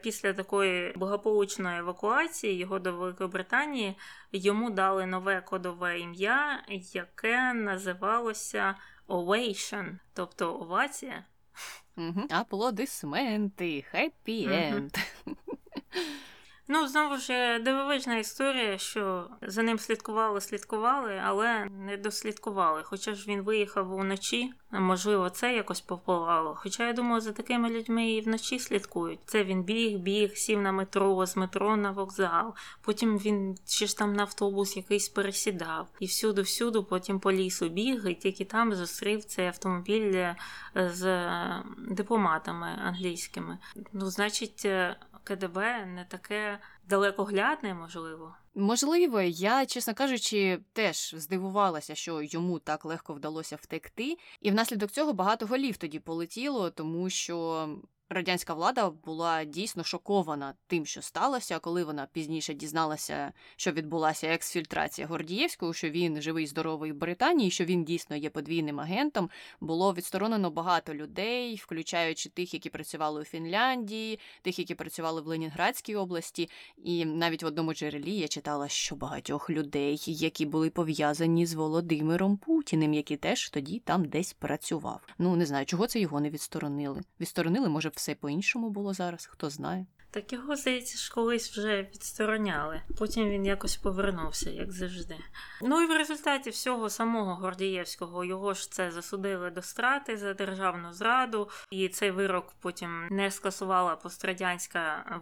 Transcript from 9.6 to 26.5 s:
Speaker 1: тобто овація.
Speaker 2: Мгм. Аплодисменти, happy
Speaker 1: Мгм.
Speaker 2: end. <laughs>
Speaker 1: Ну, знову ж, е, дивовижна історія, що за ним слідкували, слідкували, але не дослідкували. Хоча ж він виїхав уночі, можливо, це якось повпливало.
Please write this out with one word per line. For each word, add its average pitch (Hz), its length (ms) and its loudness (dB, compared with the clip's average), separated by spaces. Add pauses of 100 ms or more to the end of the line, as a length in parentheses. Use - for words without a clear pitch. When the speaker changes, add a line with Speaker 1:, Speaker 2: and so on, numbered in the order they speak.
Speaker 1:
тобто 175 460 -2
овація. 196 640 -2 (720)
Speaker 2:
Мгм. 175 340 -2
Аплодисменти, 208 1500 0 (100)
happy 226 540 -2
Speaker 1:
Мгм. 156 260 2
Speaker 2:
end. 139 240 -4 (280)
<laughs> 302 100 -8 (1300)
Speaker 1:
Ну, 302 200 4
знову 285 280 2
ж, 262 160 -2
е, 247 260 4
дивовижна 269 580 2
історія, 226 600 0
що 190 500 -2 (140)
за 202 200 0
ним 226 160 4
слідкували, 220 600 0
слідкували, 220 840 0
але 208 400 2
не 196 320 -8
дослідкували. 196 880 0
Хоча 202 300 -4
ж 202 140 -10
він 202 140 0
виїхав 202 500 2
уночі, 196 600 0 (180)
можливо, 185 600 4
це 247 240 0
якось 208 260 -2
повпливало. 170 760 2